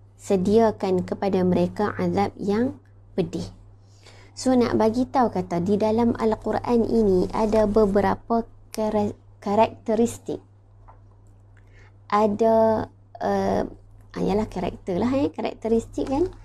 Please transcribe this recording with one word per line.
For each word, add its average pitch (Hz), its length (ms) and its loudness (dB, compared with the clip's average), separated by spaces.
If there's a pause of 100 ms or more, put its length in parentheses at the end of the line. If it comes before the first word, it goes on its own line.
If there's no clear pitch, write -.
(160)
sediakan 202 880 2
kepada 196 400 -2
mereka 180 540 0
azab 180 400 -2
yang 226 400 -2 (400)
pedih. 175 260 -4 (920)
So, 262 160 0
nak 240 240 2
bagi 226 320 2
tahu, 254 240 0
kata, 175 320 -4
di 202 160 0
dalam 220 320 2
Al-Quran 220 720 0
ini 196 480 2
ada 214 320 2
beberapa 208 800 0 (240)
kara-, 214 480 -4 (240)
karakteristik. 220 1040 0 (1700)
Ada, 220 720 2 (400)
eh, 196 400 0 (480)
ah, 180 100 -6
yalah, 196 240 0
karakter - 540 -6
lah, 233 160 0
eh, 302 160 0
karakteristik 233 800 -4
kan. 330 160 0 (160)